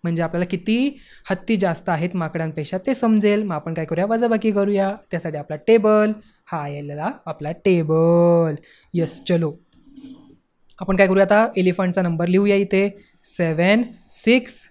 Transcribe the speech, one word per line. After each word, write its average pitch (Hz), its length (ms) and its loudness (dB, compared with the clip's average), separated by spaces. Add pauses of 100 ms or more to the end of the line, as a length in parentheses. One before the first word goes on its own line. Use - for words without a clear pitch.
म्हणजे 170 200 -2
आपल्याला 170 220 -2
किती 220 540 -2 (320)
हत्ती 196 260 -2
जास्त 180 320 -2
आहेत 175 280 -4
माकडांपेक्षा 160 640 -6
ते 254 160 -2
समजेल. 214 480 2
मग 190 120 -4
आपण 165 200 -6
काय 160 100 -4
करूया? 170 220 -4
वजाबाकी 226 460 0
करूया. 202 440 0 (140)
त्यासाठी 165 260 -8
आपला 147 200 -10
टेबल, 214 560 4 (340)
हा 151 220 -8
याला 147 420 -8 (160)
आपला 156 260 -10 (120)
टेबल. 170 920 4 (400)
येस, 165 340 -4
चलो, 165 240 0 (1300)
आपण 190 160 -2
काय 196 100 6
करूया 190 180 4
आता? 208 220 4 (100)
एलिफंटचा 185 460 0
नंबर 170 260 -2
लिहूया 196 280 4
इथे, 196 320 0 (360)
सेवन 175 580 0 (280)
सिक्स - 600 0